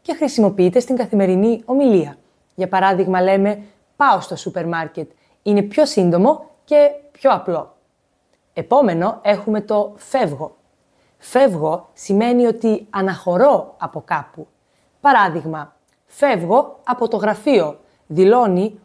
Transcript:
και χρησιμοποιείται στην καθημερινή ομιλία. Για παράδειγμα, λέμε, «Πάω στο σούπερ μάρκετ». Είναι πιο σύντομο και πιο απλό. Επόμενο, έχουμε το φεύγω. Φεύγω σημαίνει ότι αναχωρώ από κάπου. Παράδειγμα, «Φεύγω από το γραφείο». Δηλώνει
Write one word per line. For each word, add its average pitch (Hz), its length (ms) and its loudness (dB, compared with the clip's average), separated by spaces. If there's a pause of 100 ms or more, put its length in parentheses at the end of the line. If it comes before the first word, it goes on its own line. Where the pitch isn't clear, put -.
και 320 120 -8
χρησιμοποιείται 202 680 0
στην 247 160 -4
καθημερινή 208 680 0
ομιλία. 226 520 0 (380)
Για 185 140 -6
παράδειγμα, 185 540 0
λέμε, 196 400 0 (340)
«Πάω 240 240 2
στο 160 160 -12
σούπερ 175 300 -8
μάρκετ». 165 440 -8 (320)
Είναι 202 200 2
πιο 277 240 0
σύντομο 190 640 0 (140)
και 294 260 4 (220)
πιο - 200 0
απλό. 165 440 -6 (760)
Επόμενο, 196 680 0
έχουμε 208 380 -2
το 208 360 -4
φεύγω. 156 600 -6 (600)
Φεύγω 180 760 0
σημαίνει 240 540 0
ότι 226 440 -2
αναχωρώ 190 880 0
από - 260 -12
κάπου. 156 420 -8 (540)
Παράδειγμα, 160 760 0 (300)
«Φεύγω 233 800 -2
από 240 240 -4
το 226 80 -4
γραφείο». 208 600 -2 (280)
Δηλώνει 196 800 2